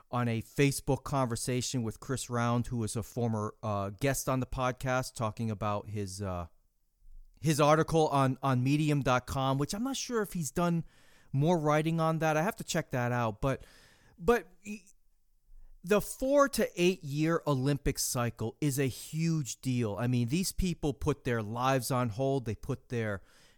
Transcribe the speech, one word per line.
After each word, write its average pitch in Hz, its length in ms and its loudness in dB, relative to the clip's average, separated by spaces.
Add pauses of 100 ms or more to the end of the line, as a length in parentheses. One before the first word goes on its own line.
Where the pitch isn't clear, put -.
(100)
on 120 180 0
a 113 140 -2
Facebook - 640 0
conversation 127 800 -2
with 110 180 -6
Chris - 280 -6
Round, 120 380 0
who 117 180 -2
is 104 120 -4
a 107 60 -4
former, 110 600 -2
uh, 101 360 -4
guest 139 300 0
on 131 120 0
the 127 60 -4
podcast, 127 680 -2
talking 113 360 -4
about 104 380 -4
his, 101 320 -6
uh, 90 280 -6 (920)
his 151 220 2
article 156 460 4
on, 135 340 2
on 127 200 2
medium 147 380 2
dot 127 260 0
com, 135 300 0
which 143 180 -2
I'm 240 100 -4
not 269 120 -4
sure 240 240 -4
if 196 140 -4
he's 165 160 -4
done 170 340 0 (480)
more 156 260 4
writing 156 420 2
on 160 200 2
that. 156 160 2
I 156 60 2
have 208 140 -2
to - 80 -10
check - 280 -2
that 123 200 0
out. 117 300 0
But, 135 220 -2 (540)
but 214 280 2 (180)
y-, 208 160 -12 (1040)
the 196 160 4
four 277 500 4
to 220 160 0 (100)
eight 180 280 2
year 156 420 2
Olympic 139 520 0
cycle 117 640 -4
is 143 180 0
a 139 80 2
huge 156 760 -4
deal. 120 400 -2
I 127 60 0
mean, 123 220 2
these 175 240 -2
people 165 420 0
put - 300 -2
their 117 180 0
lives 123 480 0
on 123 200 2
hold. 135 360 -2
They 110 80 -4
put - 340 -8
their 110 320 -4 (380)